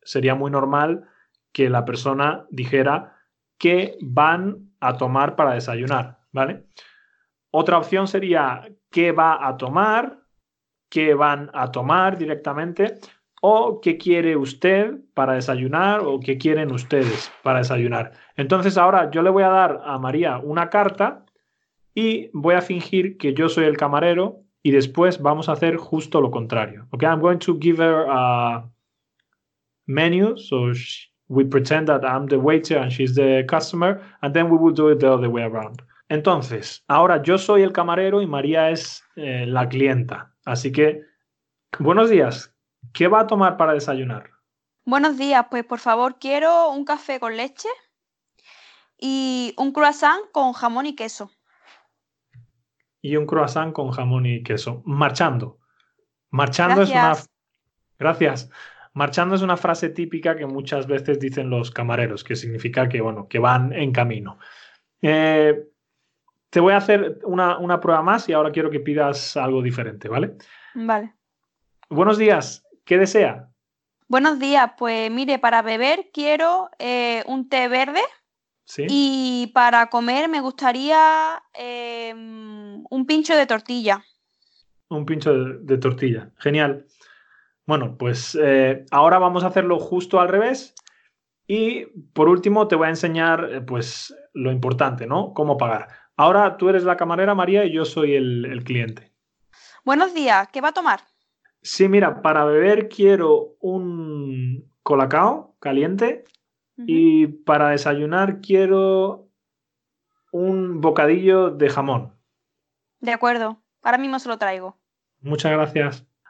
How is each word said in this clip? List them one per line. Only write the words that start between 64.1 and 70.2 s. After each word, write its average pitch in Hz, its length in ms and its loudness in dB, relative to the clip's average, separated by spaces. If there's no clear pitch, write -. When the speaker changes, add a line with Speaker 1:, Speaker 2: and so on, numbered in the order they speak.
Speaker 1:
Eh, 156 640 2
te 175 120 2
voy 190 120 6
a 202 60 6
hacer 202 460 0
una, 180 340 0
una 175 220 -2
prueba 165 220 2
más 196 260 0
y 165 40 0
ahora 151 200 2
quiero 160 180 -2
que 147 100 -4
pidas 147 560 -2
algo 131 240 -2
diferente, 113 480 -6
¿vale? 147 280 -4